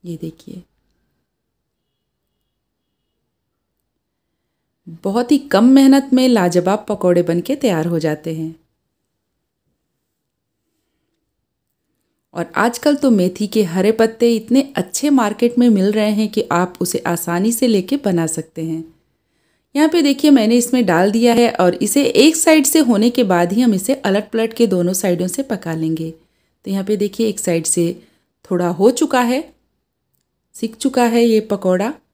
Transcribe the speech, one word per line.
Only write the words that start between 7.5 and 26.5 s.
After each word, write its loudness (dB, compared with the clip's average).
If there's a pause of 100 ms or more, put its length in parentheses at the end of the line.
तैयार -2
हो -2
जाते -6
हैं। -10 (3750)
और -8
आजकल 0
तो 2
मेथी 0
के 0
हरे 0
पत्ते 0
इतने 0 (140)
अच्छे -4
मार्केट 0
में 4
मिल 2
रहे 0
हैं -2
कि -4
आप -2
उसे -4
आसानी -2
से -2
लेके 0
बना -2
सकते -10
हैं। -8 (880)
यहाँ 2
पे 0
देखिए 2
मैंने 4
इसमें 0
डाल 2
दिया 2
है 2
और 4
इसे 0
एक 2
साइड 2
से 0
होने 2
के 0
बाद 0
ही 0
हम 2
इसे -2
अलट -2
पलट -4
के 2
दोनों 0
साइडों -2
से -6
पका -8
लेंगे। -6
तो -20